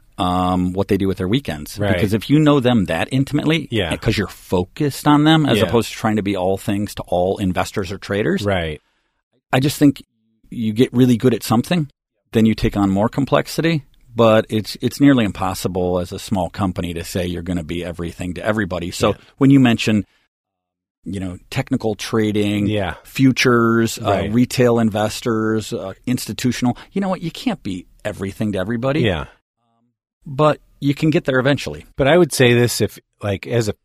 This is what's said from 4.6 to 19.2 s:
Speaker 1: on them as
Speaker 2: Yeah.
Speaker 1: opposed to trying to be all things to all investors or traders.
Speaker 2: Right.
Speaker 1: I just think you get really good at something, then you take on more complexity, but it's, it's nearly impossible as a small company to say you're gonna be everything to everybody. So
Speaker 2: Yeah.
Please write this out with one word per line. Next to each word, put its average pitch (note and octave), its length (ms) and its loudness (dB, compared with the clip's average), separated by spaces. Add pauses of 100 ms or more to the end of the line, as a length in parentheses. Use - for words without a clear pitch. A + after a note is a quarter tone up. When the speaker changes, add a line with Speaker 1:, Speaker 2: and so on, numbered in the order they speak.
Speaker 1:
on D3 180 4
them D#3 220 4
as B2 120 2
Speaker 2:
Yeah. G2 60 4
Speaker 1:
opposed A#2 260 0
to - 60 -14
trying G#2+ 200 -2
to G#2+ 60 -2
be G2 140 -2
all F#2 200 0
things G2+ 400 -4
to - 120 -10
all F#2 300 0
investors F#2 540 -2
or F#2+ 60 -10
traders. A#2+ 440 -2
Speaker 2:
Right. F#2 380 -2 (720)
Speaker 1:
I C3 80 2
just C#3 180 -2
think C#3+ 240 4 (480)
you A2+ 220 -4
get A#2+ 200 2
really B2 240 4
good A#2 180 2
at G2 80 -4
something, C#3 460 0 (440)
then A2+ 140 4
you G#2+ 80 4
take G#2+ 220 -2
on G2+ 140 2
more G2+ 180 2
complexity, D3 760 -2 (300)
but A2+ 360 4
it's, A2 320 -4
it's B2 180 -2
nearly C#3 240 6
impossible F#2 720 -2
as F2 140 -6
a F#2+ 60 -10
small F2+ 320 -4
company F2+ 440 -4
to E2 100 -8
say F2+ 220 -4
you're F2 160 -6
gonna F2 220 -4
be E2+ 200 -6
everything F2 500 -8
to - 100 -10
everybody. F#2 460 -2
So - 200 0
Speaker 2:
Yeah. G2+ 60 -2 (220)